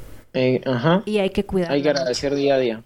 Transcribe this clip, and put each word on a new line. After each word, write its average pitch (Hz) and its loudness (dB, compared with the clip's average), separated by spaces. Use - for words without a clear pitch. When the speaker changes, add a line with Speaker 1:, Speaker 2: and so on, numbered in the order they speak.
Speaker 1:
Eh, 127 2
ajá. 147 2
Speaker 2:
Y 214 0
hay 190 0
que 196 -2
cuidarla 180 -2
Speaker 1:
Hay 143 0
que 151 0
Speaker 2:
mucho. 143 2
Speaker 1:
agradecer 135 -2
día 139 2
a 135 4
día. 113 -2